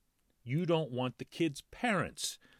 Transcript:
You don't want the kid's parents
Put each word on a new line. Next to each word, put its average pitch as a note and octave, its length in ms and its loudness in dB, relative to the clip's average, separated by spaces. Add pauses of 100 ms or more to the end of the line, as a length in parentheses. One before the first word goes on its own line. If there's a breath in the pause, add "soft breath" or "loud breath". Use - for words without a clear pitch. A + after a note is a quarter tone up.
(420)
You C#3 220 0
don't D#3+ 260 2
want B2 280 -2
the - 60 -8
kid's - 460 -2
parents E3+ 680 0 (220 soft breath)